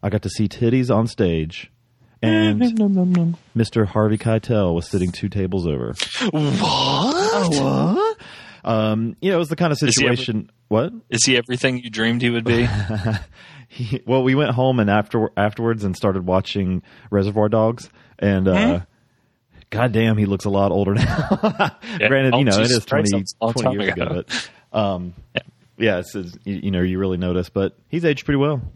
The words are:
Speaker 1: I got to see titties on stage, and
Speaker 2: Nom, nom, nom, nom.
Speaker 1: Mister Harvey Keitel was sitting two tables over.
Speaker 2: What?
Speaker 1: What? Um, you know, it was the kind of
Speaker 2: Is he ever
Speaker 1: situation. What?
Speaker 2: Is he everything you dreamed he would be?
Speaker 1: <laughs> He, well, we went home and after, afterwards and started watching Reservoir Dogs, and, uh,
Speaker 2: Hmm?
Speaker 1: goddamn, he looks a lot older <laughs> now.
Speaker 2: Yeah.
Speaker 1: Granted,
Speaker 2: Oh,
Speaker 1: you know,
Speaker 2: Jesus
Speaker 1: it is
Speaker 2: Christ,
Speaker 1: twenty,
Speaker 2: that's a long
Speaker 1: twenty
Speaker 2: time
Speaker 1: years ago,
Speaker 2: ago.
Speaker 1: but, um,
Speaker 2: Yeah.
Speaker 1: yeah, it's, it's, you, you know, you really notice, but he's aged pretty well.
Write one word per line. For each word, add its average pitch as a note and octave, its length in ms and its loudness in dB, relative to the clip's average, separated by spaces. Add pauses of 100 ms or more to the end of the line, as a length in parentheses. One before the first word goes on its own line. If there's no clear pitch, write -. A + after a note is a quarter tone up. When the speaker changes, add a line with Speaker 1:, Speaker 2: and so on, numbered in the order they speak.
Speaker 1:
I G#2 100 -2
got G#2 120 -2
to G2+ 80 -4
see G#2+ 180 -2
titties B2 460 0
on A2+ 140 2
stage, E2 640 -2 (520)
and G#3+ 380 2
Speaker 2:
Nom, A#3 160 0
nom, G#3 180 2
nom, F3+ 180 2
nom. E3+ 240 2 (200)
Speaker 1:
Mister A2+ 280 2
Harvey G#2+ 320 2
Keitel G#2+ 580 0
was E2+ 140 -2
sitting F#2 220 0
two G2 180 -6
tables F#2 380 -2
over. B1 280 -4 (360)
Speaker 2:
What? D#3+ 1200 0
Speaker 1:
What? D#3 640 0 (460)
Um, A2 560 0
you F#3+ 100 0
know, F#3+ 60 2
it E3 40 2
was E3 80 -2
the D#3+ 80 -4
kind E3 160 0
of C#3+ 100 -2
Speaker 2:
Is B2+ 160 2
he C3+ 80 2
ever A#2+ 100 2
Speaker 1:
situation. A2 340 -4 (180)
What? B2+ 240 0 (180)
Speaker 2:
Is A#2 140 0
he C3 120 4
everything B2 420 -2
you A#2+ 120 -10
dreamed A2+ 320 -2
he B2 80 2
would A#2 140 -2
be? A#2+ 280 2
Speaker 1:
<laughs> G#2 60 -2 (920)
He, B2 360 -6
well, C3 160 2
we C3 120 4
went C3+ 180 2
home B2+ 280 2
and G#2 80 4
after, G#2+ 480 2
afterwards G#2+ 480 0
and F#2+ 100 0
started F#2+ 300 -2
watching F#2 580 0 (280)
Reservoir G#2 400 2
Dogs, A2+ 400 0 (280)
and, F#2+ 300 2
uh, F#2 300 2
Speaker 2:
Hmm? F#2 60 -8 (840)
Speaker 1:
goddamn, A2+ 480 2
he G#2 80 2
looks G2 220 -2
a G#2 40 -2
lot G2 220 2
older G2 220 2
<laughs> - 0 -
now. - 440 0 (640)
Speaker 2:
Yeah. G#2+ 80 2
Speaker 1:
Granted, C3+ 260 4
Speaker 2:
Oh, A#2+ 40 4
Speaker 1:
you C#3 80 4
know, G#2+ 60 4
Speaker 2:
Jesus A2 180 4
Speaker 1:
it B2 80 2
is G#2 80 -4
Speaker 2:
Christ, G#2+ 240 0
Speaker 1:
twenty, G2 100 0
Speaker 2:
that's F#2 180 -8
a A2+ 60 -2
long A#2 80 0
Speaker 1:
twenty A2+ 160 0
Speaker 2:
time G2+ 140 -2
Speaker 1:
years F#2 100 -2
ago, F2+ 120 -4
Speaker 2:
ago. E2+ 180 -4 (500)
Speaker 1:
but, - 60 -2
um, F2+ 360 -2 (200)
Speaker 2:
Yeah. - 60 -2 (360)
Speaker 1:
yeah, G#2 220 0
it's, - 160 -10
it's, F2+ 200 -10 (100)
you, G2 200 -8
you G2 60 -2
know, F2+ 100 0
you F#2 180 0
really F#2 200 -2
notice, F2+ 320 -2
but G2 260 -2 (120)
he's E3+ 180 -4
aged C#3+ 180 -2
pretty C#3+ 140 0
well. C#3 240 0 (140)